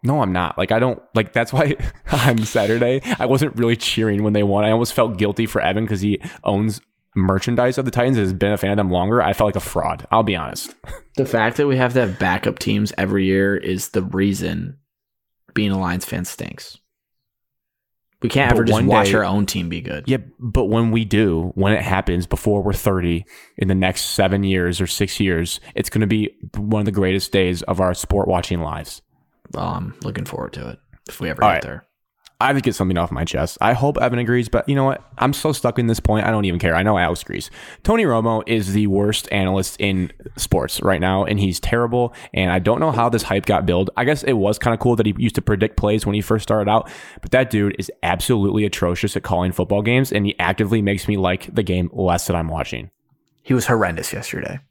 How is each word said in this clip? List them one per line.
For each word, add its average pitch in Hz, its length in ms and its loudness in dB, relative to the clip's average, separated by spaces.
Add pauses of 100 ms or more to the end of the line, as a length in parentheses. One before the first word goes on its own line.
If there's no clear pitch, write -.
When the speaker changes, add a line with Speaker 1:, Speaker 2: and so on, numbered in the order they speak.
Speaker 1:
No, 139 180 2
I'm 101 120 0
not. 90 240 -2
Like, 95 140 0
I 113 80 4
don't, 123 200 0 (140)
like, 110 200 0
that's 117 200 0
why 147 220 2 (180)
<laughs> - 180 -8
on 123 280 2
Saturday, 117 640 2 (180)
I - 80 0
wasn't 135 280 2
really 117 200 2
cheering 110 480 0
when 107 100 2
they 104 100 2
won. 101 220 2
I 110 60 4
almost 117 220 2
felt 113 240 0
guilty 104 280 0
for - 160 -2
Evan 98 260 0
'cause 101 140 -2
he 101 180 0 (240)
owns 104 380 0 (340)
merchandise 117 640 2
of 135 80 -2
the 123 60 -2
Titans 123 260 2
and 101 80 2
has 92 80 0
been 98 200 0
a 101 40 -2
fan 101 140 0
of 101 60 2
them 98 120 0
longer. 92 320 2
I 87 120 2
felt 104 160 2
like 98 60 -4
a 92 40 -2
fraud. - 520 -4
I'll 110 120 4
be 101 120 0
honest. - 440 -8
<laughs> - 60 -20 (320)
Speaker 2:
The 135 80 2
fact 113 320 2
that 143 100 2
we 135 80 2
have 127 200 2
to 127 40 6
have 101 200 0
backup 95 380 -2
teams 104 400 -2
every 98 280 0
year 98 320 2
is 92 320 -4
the - 120 -2
reason 92 760 -2 (760)
being 104 180 0
a 95 60 -2
Lions 90 280 -4
fan - 180 -6
stinks. - 540 -14 (1400)
We 120 80 -2
can't 139 200 2
Speaker 1:
But 117 60 4
Speaker 2:
ever 117 80 4
just 113 100 4
Speaker 1:
one 113 140 2
Speaker 2:
watch 117 200 4
Speaker 1:
day 98 80 2
Speaker 2:
our 107 100 2
own 98 200 2
team 92 220 -4
be 85 140 -6
good. 76 260 -8
Speaker 1:
Yeah, 131 120 2 (200)
but 117 260 0
when 113 260 2
we 113 120 2
do, 92 520 2
when 98 180 4
it - 80 2
happens, 90 460 0
before 101 360 0
we're 101 80 0
thirty, 87 540 0 (320)
in 95 100 -2
the 95 80 2
next 92 260 0 (100)
seven 98 320 2
years 90 360 0
or 92 80 0
six - 320 -4
years, 87 400 -2 (160)
it's - 140 -4
gonna 110 180 0
be 107 260 0 (220)
one 107 240 0
of 104 60 0
the 107 80 0
greatest 95 400 0
days 90 300 2
of 95 180 -2
our 90 120 2
sport 92 360 -2
watching 87 320 -2
lives. 78 400 -8 (520)
Speaker 2:
Well, - 140 -6
I'm - 360 -8
looking - 200 -8
forward - 300 -10
to 57 160 -12
it - 100 -16 (300)
if - 100 -18
we 82 100 -6
ever - 140 -2
Speaker 1:
All 104 60 6
Speaker 2:
get 90 60 2
Speaker 1:
right. 78 60 -2
Speaker 2:
there. - 240 -12 (540)
Speaker 1:
I 117 80 2
have 139 80 4
to 135 80 2
get 113 100 2
something 90 240 0
off 85 140 -2
my - 120 -4
chest. - 380 -4
I 113 120 4
hope 139 280 0
Evan 120 160 0
agrees, 123 320 0
but 117 180 0
you 143 60 0
know 139 120 2
what? - 220 -2 (120)
I'm 131 120 2
so 156 200 -2
stuck 123 260 0
in 123 80 0
this 113 140 2
point, 107 260 2
I 113 60 2
don't 107 140 0
even 87 140 0
care. 85 140 2
I 85 80 2
know 104 160 2
Alex 87 240 0
agrees. - 300 -10 (320)
Tony 226 200 2
Romo 113 440 2
is 101 260 0
the 104 140 2
worst 101 440 0
analyst 95 480 -2
in 95 320 0 (260)
sports - 440 -2
right 95 180 2
now, 95 240 2
and 104 160 0
he's 95 200 0
terrible, 120 560 0 (180)
and 92 180 2
I 92 60 2
don't - 220 2
know 160 100 2
how 117 200 2
this 117 120 0
hype 98 240 -2
got 92 220 2
built. 90 280 2
I 120 100 0
guess 143 180 0
it 131 100 2
was 104 240 2
kinda 117 220 0
cool 123 160 4
that 107 100 2
he 104 140 2
used 110 160 0
to - 80 0
predict 107 340 2
plays 107 260 2
when 104 120 0
he 104 60 0
first 107 200 0
started 107 260 0
out, 110 220 2 (320)
but - 80 -10
that 131 220 2
dude 101 260 2
is - 140 -6 (100)
absolutely 101 640 0
atrocious 92 500 -2
at 95 60 -2
calling 90 300 0
football 101 320 0
games, 123 280 2
and 104 140 0
he 104 140 -2
actively 101 420 0
makes 98 260 -2
me 104 100 0
like 92 360 -2
the 117 80 0
game 90 320 0
less 87 320 0
that 87 100 -2
I'm 82 120 -2
watching. 73 420 -6 (540)
Speaker 2:
He - 100 0
was 123 140 0
horrendous 95 460 0
yesterday - 440 -8 (140)